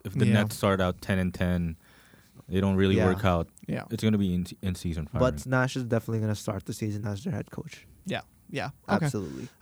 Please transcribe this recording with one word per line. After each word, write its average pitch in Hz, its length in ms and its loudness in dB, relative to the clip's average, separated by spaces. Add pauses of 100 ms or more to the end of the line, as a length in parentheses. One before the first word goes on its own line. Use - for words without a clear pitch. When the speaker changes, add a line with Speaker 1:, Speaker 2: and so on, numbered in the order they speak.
Speaker 1:
if 98 80 -10
the 123 140 2
Speaker 2:
Yeah. 104 80 6
Speaker 1:
Nets 104 220 2
start 98 260 4
out 90 180 0
ten 95 180 0
and 90 140 0
ten, 87 460 0 (680)
they 92 140 0
don't 98 160 2
really 95 200 4
Speaker 3:
Yeah. 92 100 4
Speaker 1:
work 92 180 2
out, 87 240 4 (180)
Speaker 2:
Yeah. 143 240 -6
Speaker 1:
it's 110 140 -4
gonna 107 140 4
be 95 160 2
in, 90 120 -2 (140)
in 95 140 -2
season 82 320 -4
firing. - 140 -4 (140)
Speaker 3:
But 73 120 -8
Nash 127 320 0
is 127 60 -4
definitely 113 360 -2
gonna 107 140 0
start 104 320 -6
the 107 80 -6
season 104 320 -4
as 101 180 -6
their 180 80 -4
head - 180 -6
coach. - 360 -14 (180)
Speaker 2:
Yeah. 131 160 -6 (300)
Yeah. 117 160 -6 (200)
Okay. 190 200 0
Speaker 3:
Absolutely. 98 420 -6 (140)